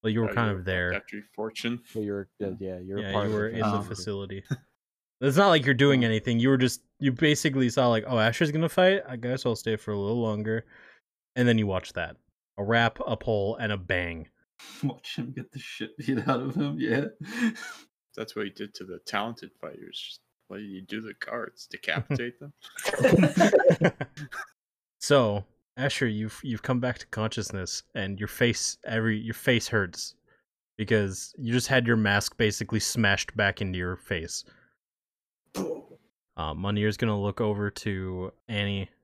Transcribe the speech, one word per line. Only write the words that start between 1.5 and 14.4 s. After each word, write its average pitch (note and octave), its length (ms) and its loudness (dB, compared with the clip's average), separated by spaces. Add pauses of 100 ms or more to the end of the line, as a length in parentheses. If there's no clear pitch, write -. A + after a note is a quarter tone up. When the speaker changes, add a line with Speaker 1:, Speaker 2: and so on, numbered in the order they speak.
Speaker 3:
Well, A2 100 -4
you're, G2+ 240 -4 (140)
uh, G2 80 -4 (100)
yeah, F#2 180 -8
you're F#2+ 200 -8
Speaker 1:
Yeah, G2+ 140 -6
Speaker 3:
part G#2 160 0
Speaker 1:
you - 20 -2
Speaker 3:
of - 20 -2
the G#2+ 60 0
Speaker 1:
were G#2 100 -2
in A2+ 120 -6
the G#2 180 0
Speaker 4:
Oh. G2+ 40 -4
Speaker 1:
facility. G2 640 -10 (760)
It's C3+ 180 2
not G3+ 100 8
like D#3+ 160 6
you're C3+ 100 4
doing C3 300 6
Speaker 4:
Oh. A2+ 40 2
Speaker 1:
anything. A2+ 300 2
You B2 120 6
were C3+ 80 6
just, B2+ 240 2 (160)
you C#3 120 2
basically C3+ 600 2
saw, B2+ 180 4
like, A2 180 2
"Oh, B2 120 0
Asher's A#2 340 2
gonna D#3+ 160 0
fight? F#3+ 400 4
I C3 80 -10
guess B2 300 -4
I'll A#2 100 0
stay A2 200 -2
for G#2+ 160 -6
a G#2 60 -2
little G#2+ 220 0
longer." A2 460 -2 (680)
And B2 140 4
then A#2 100 6
you G#2+ 80 2
watch F#2 280 -4
that. E2+ 220 -6 (420)
A G2+ 60 -4
wrap, A#2 420 2
a A2+ 100 -2
pull, G#2 400 0
and G#2+ 160 -2
a G2+ 60 -2
bang. F2 500 -4 (300)